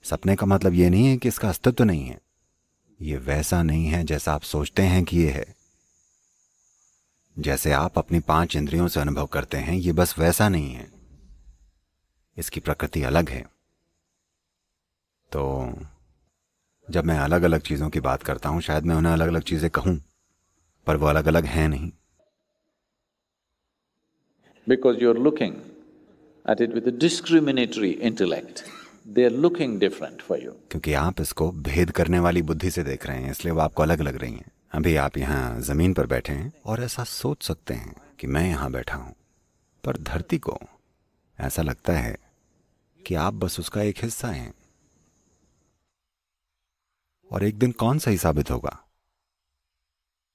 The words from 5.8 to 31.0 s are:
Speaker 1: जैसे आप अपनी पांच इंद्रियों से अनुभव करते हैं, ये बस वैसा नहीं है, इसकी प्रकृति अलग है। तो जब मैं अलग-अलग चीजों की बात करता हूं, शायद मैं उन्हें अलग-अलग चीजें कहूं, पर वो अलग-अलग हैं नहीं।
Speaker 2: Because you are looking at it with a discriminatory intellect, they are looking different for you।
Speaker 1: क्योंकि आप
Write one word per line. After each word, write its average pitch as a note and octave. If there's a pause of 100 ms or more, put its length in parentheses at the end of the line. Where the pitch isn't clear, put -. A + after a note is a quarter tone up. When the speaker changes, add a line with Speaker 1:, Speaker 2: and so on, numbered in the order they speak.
Speaker 1:
जैसे D2
आप C#2+
अपनी E2+
पांच -
इंद्रियों D2+
से -
अनुभव C#2+
करते -
हैं, D2
ये F2+
बस F3
वैसा F3
नहीं D3+
है, A#2+ (1500)
इसकी -
प्रकृति D2
अलग C#2
है। B1+ (1800)
तो C2+ (1160)
जब E2
मैं D#2+
अलग-अलग -
चीजों D3+
की D#3
बात C3+
करता -
हूं, E3+
शायद D#2
मैं E2
उन्हें E2
अलग-अलग E2
चीजें D#2+
कहूं, D#2 (880)
पर D#2
वो D2+
अलग-अलग D#2
हैं D#2
नहीं। D2+ (2750)
Speaker 2:
Because A#2
you A#2
are B2
looking B2+ (960)
at A2
it A#2
with A#2
a B2
discriminatory C3+
intellect, G2 (520)
they A#2+
are A#2
looking E3
different F#2+
for E2+
you। A#1+ (200)
Speaker 1:
क्योंकि D#2
आप D#2+